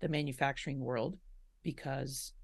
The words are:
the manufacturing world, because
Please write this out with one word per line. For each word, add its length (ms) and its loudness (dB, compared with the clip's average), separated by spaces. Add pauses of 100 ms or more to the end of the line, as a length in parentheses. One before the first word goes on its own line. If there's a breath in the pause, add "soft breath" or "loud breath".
the 80 2
manufacturing 680 2
world, 380 2 (460)
because 680 -2 (100)